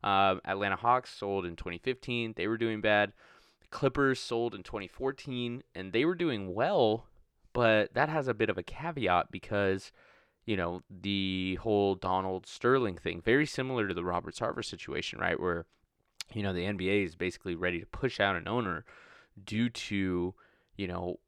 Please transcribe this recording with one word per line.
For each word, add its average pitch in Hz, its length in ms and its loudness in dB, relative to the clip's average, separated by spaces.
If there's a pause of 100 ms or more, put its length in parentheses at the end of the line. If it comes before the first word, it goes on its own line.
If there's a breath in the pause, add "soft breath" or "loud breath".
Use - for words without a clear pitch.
Uh, 98 320 4 (100)
Atlanta 98 300 -2
Hawks 120 380 0
sold 98 320 -4
in 87 100 -6
twenty 87 220 -8
fifteen. 120 580 -4
They 92 120 -2
were 113 100 -2
doing 113 240 -2
bad. 104 320 4 (560 soft breath)
Clippers 135 500 2
sold 117 360 -2
in 92 80 -12
twenty 101 240 -8
fourteen, 127 760 -6 (140)
and 95 160 -8
they 123 140 4
were 180 100 2
doing 113 380 -2
well, 120 540 2 (460)
but 110 400 4
that 143 160 2
has 151 180 -2
a 123 60 0
bit 107 160 2
of 92 80 0
a 90 60 -6
caveat 127 680 0
because, 95 600 0 (540 soft breath)
you 107 100 0
know, 87 340 -2
the 95 720 0
whole 101 340 4
Donald 92 520 -2
Sterling 120 500 2
thing, 87 240 -4
very 139 240 4
similar 131 420 -2
to 95 60 -2
the 85 120 -2
Robert 87 300 -2
Sarver - 280 -2
situation, - 560 -6
right, 87 200 2
where, 85 260 -2 (680)
you 107 100 -4
know, 98 100 0
the 87 120 -2
N 101 120 -2
B 92 120 0
A 101 140 4
is 85 120 -4
basically 90 400 -4
ready 87 240 -2
to - 80 -10
push - 320 -4
out 98 160 4
an 85 120 -4
owner 98 380 -2 (580 loud breath)
due 113 260 0
to, 92 640 -2 (440 soft breath)
you 98 100 -4
know 90 400 -6